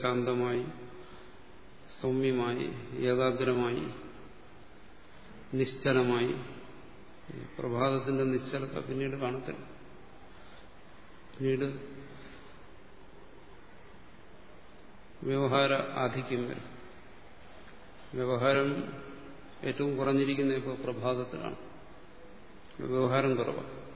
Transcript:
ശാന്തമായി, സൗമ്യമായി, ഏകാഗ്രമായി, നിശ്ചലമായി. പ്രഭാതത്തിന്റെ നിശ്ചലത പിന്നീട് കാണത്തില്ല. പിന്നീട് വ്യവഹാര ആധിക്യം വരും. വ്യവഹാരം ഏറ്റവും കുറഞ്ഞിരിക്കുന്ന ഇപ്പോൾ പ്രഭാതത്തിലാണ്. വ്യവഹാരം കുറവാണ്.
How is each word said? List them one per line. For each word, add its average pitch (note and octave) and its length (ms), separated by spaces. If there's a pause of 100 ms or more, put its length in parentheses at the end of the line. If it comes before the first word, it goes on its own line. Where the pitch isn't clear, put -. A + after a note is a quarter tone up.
ശാന്തമായി, B2 640 (1400)
സൗമ്യമായി, B2+ 680 (420)
ഏകാഗ്രമായി, B2 760 (1800)
നിശ്ചലമായി. B2+ 760 (1200)
പ്രഭാതത്തിന്റെ C3+ 760
നിശ്ചലത C3+ 420 (120)
പിന്നീട് C3+ 360
കാണത്തില്ല. B2 400 (1700)
പിന്നീട് C3+ 380 (3500)
വ്യവഹാര C3+ 480 (320)
ആധിക്യം B2 460
വരും. - 180 (1500)
വ്യവഹാരം C3 560 (920)
ഏറ്റവും C#3+ 340
കുറഞ്ഞിരിക്കുന്ന C#3 640
ഇപ്പോൾ C3 240
പ്രഭാതത്തിലാണ്. B2 760 (1200)
വ്യവഹാരം C3 540
കുറവാണ്. - 380 (220)